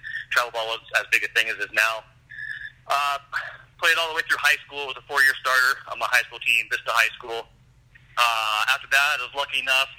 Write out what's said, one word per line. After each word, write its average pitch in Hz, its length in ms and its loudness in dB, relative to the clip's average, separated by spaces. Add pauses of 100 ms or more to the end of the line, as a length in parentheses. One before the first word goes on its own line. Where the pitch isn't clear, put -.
(280)
travel 120 240 0
ball 113 160 -4
was 113 160 -6 (160)
as 104 80 -8
big 110 160 2
a - 80 -6
thing 113 160 2
as 107 80 -4
it 101 160 -6
is - 0 -
now. 110 320 0 (800)
Uh, 143 320 0 (640)
played 165 160 4
all 165 160 -2
the 160 80 -4
way - 80 -10
through 135 160 0
high 147 160 4
school, 139 320 -10
was 123 80 -10
a - 80 -20
four-year 139 320 4
starter 131 480 2
on 120 80 -8
my 113 160 -4
high 120 160 4
school 120 160 -14
team, 117 240 2
Vista 120 240 -4
High 113 240 2
School. 117 320 -8 (720)
Uh, 113 560 2
after - 160 -6
that, 139 320 2
I - 0 -
was 120 80 -12
lucky 139 320 -4
enough 135 240 2 (100)